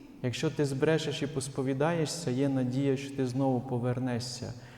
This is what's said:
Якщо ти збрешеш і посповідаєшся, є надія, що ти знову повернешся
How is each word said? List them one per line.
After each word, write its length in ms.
Якщо 260
ти 160
збрешеш 560
і 60
посповідаєшся, 1040
є 180
надія, 480
що 180
ти 120
знову 320
повернешся 920